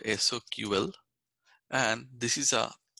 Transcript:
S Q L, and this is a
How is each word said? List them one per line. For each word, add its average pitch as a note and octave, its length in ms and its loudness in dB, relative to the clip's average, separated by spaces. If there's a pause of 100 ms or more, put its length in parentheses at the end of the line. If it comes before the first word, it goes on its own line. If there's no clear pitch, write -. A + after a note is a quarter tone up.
S A2 300 2 (180)
Q G#2 240 -2
L, A#2+ 160 2 (800)
and B2 360 0 (100)
this A#2+ 200 0
is C#3 160 2
a A#2 180 0 (280)